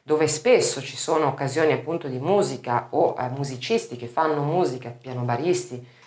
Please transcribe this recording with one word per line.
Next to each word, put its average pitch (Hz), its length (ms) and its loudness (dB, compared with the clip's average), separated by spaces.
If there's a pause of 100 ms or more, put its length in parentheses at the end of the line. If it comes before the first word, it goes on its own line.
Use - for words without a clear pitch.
dove 156 220 2
spesso 180 540 4
ci - 160 -12
sono 156 300 2
occasioni 139 440 2
appunto 147 360 -4
di 127 100 -6
musica 135 720 0
o, - 280 2
eh, 123 120 -2
musicisti 139 680 -4
che 120 100 -10
fanno 151 360 0
musica, 143 480 -2
pianobaristi. 123 920 -2 (240)